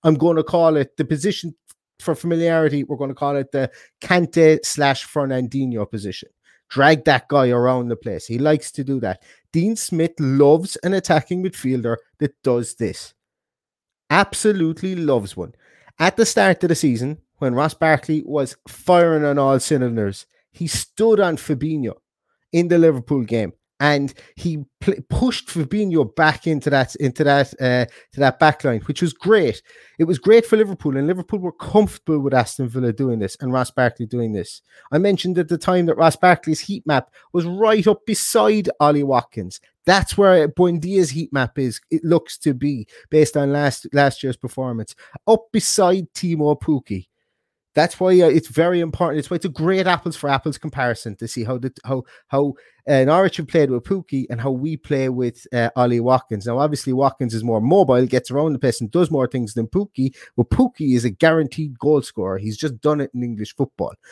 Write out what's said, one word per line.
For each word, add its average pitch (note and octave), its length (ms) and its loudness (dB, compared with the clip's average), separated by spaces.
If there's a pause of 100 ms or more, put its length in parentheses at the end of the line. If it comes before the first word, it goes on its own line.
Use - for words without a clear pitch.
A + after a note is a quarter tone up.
I'm D#3+ 120 4
gonna D#3+ 280 2
call E3 320 2
it C#3 220 -2
the D3+ 80 -2
position D#3 500 -4 (460)
for E3+ 120 -2
familiarity. E3 720 0
We're C#3+ 140 -8
gonna C#3 180 -8
call C#3+ 220 -4
it C#3 160 -8
the C3+ 180 -2 (300)
Kante D#3+ 640 2
slash C#3 420 -2
Fernandinho C3 840 -4
position. G2+ 380 -10 (420)
Drag D3 340 4
that C3+ 240 2
guy C3+ 220 2
around B2 400 0
the A2+ 80 -4
place. F#2+ 280 -10
He A#2 120 -8
likes D3+ 340 0
to C#3+ 140 -10
do C3+ 160 -4
that. F#2+ 220 -6 (280)
Dean G3 240 0
Smith E3 420 -4
loves C#3+ 680 2
an F#3 100 -2
attacking F3+ 500 -2
midfielder B2+ 540 -4 (220)
that - 240 -6
does A#2+ 320 -2
this. - 380 -8 (960)
Absolutely F#3 880 0
loves C#3 400 -2
one. F2+ 180 -12 (460)
At E3+ 160 2
the A3+ 100 4
start G3 380 2
of E3+ 60 0
the E3 60 2
season, C3+ 420 -2 (220)
when B2+ 160 -2
Ross D3 180 0
Barkley D#3 520 0
was C#3 300 -4 (140)
firing E3+ 560 2
on C#3+ 120 0
all C3+ 220 2
cylinders, A#2 680 -2 (260)
he E3+ 140 -8
stood G#3+ 520 0
on F3 160 2
Fabinho D3 600 -4 (580)
in E3+ 160 2
the E3+ 80 4
Liverpool C#3+ 460 2
game. G#2+ 280 -2 (320)
And C#3+ 300 0 (220)
he D#3 280 -6 (160)
pl-, G3 140 0 (160)
pushed - 380 -2
Fabinho E3 680 -2
back D#3 300 0
into D3+ 240 -2
that, C3+ 280 0
into C#3 260 -2
that, C#3+ 360 2
uh, B2+ 260 0 (260)
to - 80 -14
that C3+ 180 2
back - 260 4
line, A#2 180 0
which - 200 -6
was E3+ 100 -2
great. F#3 520 0 (340)
It D#3+ 60 2
was D#3+ 160 0
great A3+ 260 6
for A3+ 100 2
Liverpool, F#3+ 420 0
and C#3 100 0
Liverpool F#3 320 -4
were F3+ 120 -6
comfortable - 680 0
with C3+ 160 0
Aston B2 340 0
Villa A#2+ 240 -2
doing A#2+ 240 -2
this G2+ 240 -6
and B2+ 100 -4
Ross B2+ 200 -2
Barkley A#2+ 340 -2
doing A2+ 280 -4
this. - 280 -8 (300)
I D3 80 2
mentioned F#3 400 0
at E3+ 80 -2
the E3+ 100 -2
time F3+ 300 0
that D#3+ 100 0
Ross D#3+ 180 4
Barkley's E3+ 440 2
heat - 260 -10
map C#3+ 240 0 (240)
was F3 120 -2
right G#3 420 2
up G#3+ 180 0
beside G#3+ 640 0 (100)
Ollie D3 220 4
Watkins. A#2+ 580 -4 (280)
That's F#3 280 2
where F#3 320 6
Buendia's F3 640 0
heat D3 240 -8
map C3 240 -2
is, B2+ 320 -4
it D#3+ 140 -2
looks E3 340 0
to D3 160 -2
be, C3 320 -4 (240)
based D#3 260 4
on C#3+ 160 0
last, C#3+ 420 -2
last C#3 280 2
year's C3 160 -6
performance. A#2+ 560 -8 (320)
Up A3 260 2
beside F#3+ 600 0
Timo D3+ 480 -2
Pukki. A2+ 460 -4 (680)
That's E3+ 280 0
why, F#3 180 6
uh, E3+ 80 6
it's D#3 220 2
very E3+ 320 0
important. D#3+ 360 -4
It's D3 140 -6
why F3+ 40 -4
it's E3 100 -6
a F#3 40 -4
great F3+ 380 -2
apples F3 300 -4
for C#3+ 120 -6
apples C#3 280 -2
comparison A#2+ 580 -6
to A#2 120 -12
see A2+ 180 -8
how B2+ 120 -6
the, B2 160 -8 (120)
how, C3 180 -6 (240)
how, C#3 280 0 (300)
uh, C3+ 200 4
Norwich F3 320 2
have D#3 100 -4
played D3 220 2
with B2 140 -2
Pukki D3+ 460 -4
and A#2 120 -6
how C3+ 100 -2
we C#3+ 240 -4
play C3+ 320 -4
with, B2 460 -4
uh, A#2 240 0
Ollie A#2+ 240 2
Watkins. A#2 460 0
Now, A#2+ 100 -4
obviously, C#3+ 340 -2
Watkins C3 420 0
is A2+ 120 -4
more A2+ 160 0
mobile, C3 460 4
gets B2+ 220 -2
around D3 220 -2
the B2+ 80 -4
place B2 220 -2
and G#2+ 100 -8
does E3+ 180 2
more C3+ 160 0
things A#2+ 280 -6
than A2+ 140 -4
Pukki, C3+ 460 -4 (220)
but A#2 140 0
Pukki D#3+ 480 0
is A#2 80 0
a A#2 60 0
guaranteed D#3 680 -2
goal D3 220 2
scorer. F#2+ 380 -6
He's G#2+ 180 -8
just C3+ 240 -6
done D3+ 180 0
it C#3 140 -6
in B2 100 -6
English G#2+ 320 -8
football. - 380 -6 (180)